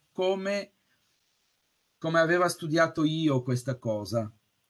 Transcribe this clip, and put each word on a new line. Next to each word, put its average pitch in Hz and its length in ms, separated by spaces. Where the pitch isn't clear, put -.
come, 190 600
come 160 200
aveva 175 300
studiato 160 540
io 151 400
questa 123 340
cosa. 107 540